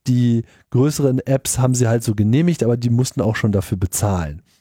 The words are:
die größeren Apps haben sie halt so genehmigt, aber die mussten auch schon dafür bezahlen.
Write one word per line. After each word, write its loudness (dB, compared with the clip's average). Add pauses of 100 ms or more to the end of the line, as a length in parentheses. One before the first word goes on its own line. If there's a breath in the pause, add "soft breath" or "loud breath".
die 2 (280 soft breath)
größeren 0
Apps -2
haben 2
sie 2
halt 0
so -2
genehmigt, 2
aber 2
die 0
mussten 0
auch 0
schon 0
dafür -2
bezahlen. -4 (180)